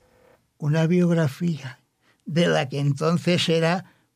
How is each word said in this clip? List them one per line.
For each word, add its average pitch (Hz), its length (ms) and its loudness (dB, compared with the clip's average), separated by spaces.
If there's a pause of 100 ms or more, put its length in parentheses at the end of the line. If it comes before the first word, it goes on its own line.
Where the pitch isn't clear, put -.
(580)
una 160 280 0
biografía 165 960 0 (440)
de 175 220 0
la 156 220 0
que 139 100 -6
entonces 156 680 0
era 165 440 0 (240)